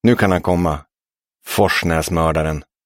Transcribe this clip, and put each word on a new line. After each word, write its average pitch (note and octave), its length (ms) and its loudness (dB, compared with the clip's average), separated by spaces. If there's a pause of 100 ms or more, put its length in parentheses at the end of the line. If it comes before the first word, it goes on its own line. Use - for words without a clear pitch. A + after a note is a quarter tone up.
Nu A#2+ 120 4
kan G2+ 160 0
han F2 100 0
komma. F2 440 -2 (600)
Forsnäsmördaren. D#2+ 1160 0 (220)